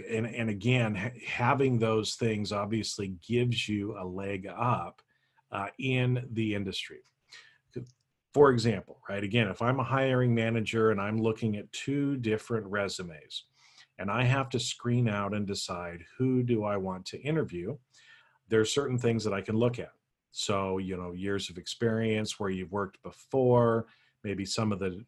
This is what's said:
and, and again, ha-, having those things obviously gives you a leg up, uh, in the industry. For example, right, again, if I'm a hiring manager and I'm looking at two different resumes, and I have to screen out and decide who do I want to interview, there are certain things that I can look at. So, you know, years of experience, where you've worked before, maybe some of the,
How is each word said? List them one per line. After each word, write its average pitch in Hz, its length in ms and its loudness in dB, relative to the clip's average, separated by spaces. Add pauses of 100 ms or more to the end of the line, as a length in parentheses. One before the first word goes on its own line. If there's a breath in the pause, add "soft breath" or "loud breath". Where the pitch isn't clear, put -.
and, 113 160 0
and 113 240 -4
again, 110 460 2
ha-, 98 160 -4 (160)
having 131 520 2
those 110 360 2
things 104 380 -2
obviously 101 640 -4 (100)
gives 120 420 0
you 104 300 -2
a 92 80 -8
leg 98 400 -6
up, 95 560 -2 (480)
uh, 98 160 -4 (120)
in 127 520 0
the 110 240 -2
industry. 95 460 -8 (1300 loud breath)
For 139 180 10
example, 113 580 0
right, 101 140 -4
again, 104 260 2
if 92 120 -6
I'm 127 200 2
a 123 40 -2
hiring 127 480 2
manager 113 600 2
and 98 80 0
I'm 107 200 -2
looking 110 360 0
at 104 160 -12
two 143 440 -2
different 110 500 -2
resumes, 92 800 -6 (520 soft breath)
and 98 120 -4
I 117 120 2
have 131 280 2
to 123 100 0
screen 120 480 0
out 101 260 -2
and 104 100 -2
decide 87 600 -6 (120)
who 127 280 2
do 117 200 2
I 104 120 0
want 92 300 -4
to - 140 -10
interview, 127 560 -4 (720 soft breath)
there 110 120 6
are 110 40 6
certain 127 320 0
things 117 280 2
that 101 100 0
I 98 60 -2
can 110 160 -2
look 120 240 2
at. 82 120 -12 (380)
So, 98 480 0
you 95 180 -4
know, 90 160 -6
years 98 380 -2
of 85 80 -14
experience, 110 800 0
where 101 100 -2
you've 92 240 -4
worked 101 300 -4
before, 120 840 4 (360 soft breath)
maybe 98 220 -4
some 110 260 0
of 98 80 0
the, 92 300 -4